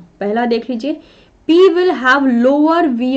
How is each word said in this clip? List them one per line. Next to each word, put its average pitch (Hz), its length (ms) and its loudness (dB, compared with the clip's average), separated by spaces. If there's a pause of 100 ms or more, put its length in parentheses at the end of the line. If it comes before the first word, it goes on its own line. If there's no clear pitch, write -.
(200)
पहला 214 260 -4
देख 233 240 -4
लीजिए, 269 300 -8 (480)
P 339 140 4 (160)
will 359 160 0 (100)
have 269 240 2 (160)
lower 302 380 2 (160)
V 254 200 -4